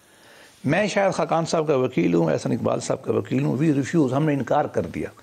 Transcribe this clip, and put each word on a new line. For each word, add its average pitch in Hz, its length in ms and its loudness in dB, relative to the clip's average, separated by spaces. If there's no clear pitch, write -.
मैं 180 220 2
शायद 196 260 0
खाकान 160 320 0
साहब 160 220 0
का 151 80 2
वकील 165 380 2
हूँ, 170 180 2
एहसन 135 220 0
इकबाल 120 260 -2
साहब 127 220 -4
का 117 100 -6
वकील 113 320 0
हूँ, 143 160 0
we 143 240 2
refuse, 135 300 0
हमने 147 200 2
इनकार 143 340 0
कर 95 180 -2
दिया 76 260 -8